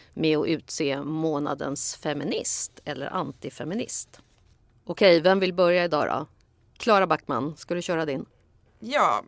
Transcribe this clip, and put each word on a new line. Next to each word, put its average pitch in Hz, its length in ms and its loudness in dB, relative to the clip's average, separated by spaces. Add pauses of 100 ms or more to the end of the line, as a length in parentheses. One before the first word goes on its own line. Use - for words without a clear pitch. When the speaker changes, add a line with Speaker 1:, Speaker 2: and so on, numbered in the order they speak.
(140)
Speaker 1:
med 156 240 2
att - 80 0
utse 143 560 -2
månadens 147 920 -4
feminist - 880 -6
eller 139 220 -8
antifeminist. - 1120 -8 (640)
Okej, 175 360 6
vem 190 200 4
vill 180 140 0
börja 175 300 4
idag 151 240 0
då? 151 180 -4 (500)
Klara 196 300 4
Backman, 147 500 -2
ska - 180 -8
du 175 80 -4
köra 165 240 -2
din? 143 200 -6 (520)
Speaker 2:
Ja, 214 500 2